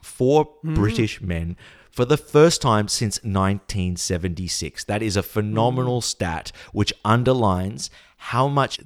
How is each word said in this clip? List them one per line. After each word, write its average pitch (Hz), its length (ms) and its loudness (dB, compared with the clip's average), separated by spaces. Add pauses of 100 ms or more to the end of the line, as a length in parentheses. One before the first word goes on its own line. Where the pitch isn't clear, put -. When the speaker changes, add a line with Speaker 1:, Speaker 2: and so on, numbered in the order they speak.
Speaker 1:
four 147 460 2 (160)
Speaker 2:
Mm. 160 120 -4
Speaker 1:
British 110 440 0
men, 85 380 -6 (340)
for 123 140 0
the 139 100 2
first 151 460 4
time 107 260 2
since - 340 -2
nineteen 95 760 -2
seventy-six. 87 880 -6
That 107 160 -4
is 104 160 -2
a 92 60 0
phenomenal 120 760 0
Speaker 2:
Mm. 113 60 -8
Speaker 1:
stat, - 460 -6 (200)
which - 220 0 (100)
underlines 110 840 0 (280)
how 127 300 -2
much 139 380 0